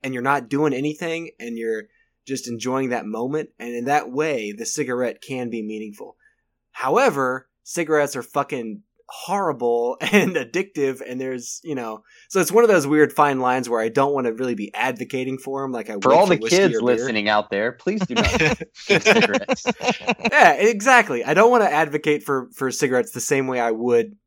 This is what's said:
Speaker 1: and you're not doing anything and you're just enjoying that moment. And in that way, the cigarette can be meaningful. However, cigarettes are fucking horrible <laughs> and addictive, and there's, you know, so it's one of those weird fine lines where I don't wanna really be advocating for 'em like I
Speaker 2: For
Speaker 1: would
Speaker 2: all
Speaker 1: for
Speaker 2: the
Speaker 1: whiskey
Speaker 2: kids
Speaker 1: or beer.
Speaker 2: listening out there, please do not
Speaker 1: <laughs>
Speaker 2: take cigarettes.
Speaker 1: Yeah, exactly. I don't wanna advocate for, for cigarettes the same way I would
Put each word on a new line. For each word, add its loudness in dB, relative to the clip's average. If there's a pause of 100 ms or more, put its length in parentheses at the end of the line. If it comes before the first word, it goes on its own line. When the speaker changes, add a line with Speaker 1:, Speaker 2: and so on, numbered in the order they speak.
Speaker 1:
and -8
you're -6
not 0
doing 0
anything -6
and -10
you're -4 (420)
just -8
enjoying -4
that -4
moment. -6 (100)
And -10
in -6
that 0
way, -4
the -10
cigarette -4
can -8
be -6
meaningful. -12 (540)
However, 0 (160)
cigarettes 0
are -8
fucking -6 (260)
horrible -2
<laughs> -12
and 2
addictive, -4
and -10
there's, -8
you -8
know, -8 (280)
so 0
it's 0
one 6
of 6
those 4
weird 6
fine 2
lines 0
where 0
I 0
don't 2
wanna -2
really -4
be -8
advocating -4
for -8
'em -6
like -8
I -8
Speaker 2:
For 2
Speaker 1:
would 8
Speaker 2:
all 6
Speaker 1:
for 4
Speaker 2:
the -4
Speaker 1:
whiskey 2
Speaker 2:
kids 4
Speaker 1:
or 2
beer. 0
Speaker 2:
listening 0
out 2
there, -2
please -4
do -6
not 2
Speaker 1:
<laughs> -2
Speaker 2:
take 4
cigarettes. 2 (680)
Speaker 1:
Yeah, 6
exactly. 2
I 0
don't 6
wanna 4
advocate 0
for, -4
for -4
cigarettes 0
the -8
same 0
way -2
I 2
would 0 (100)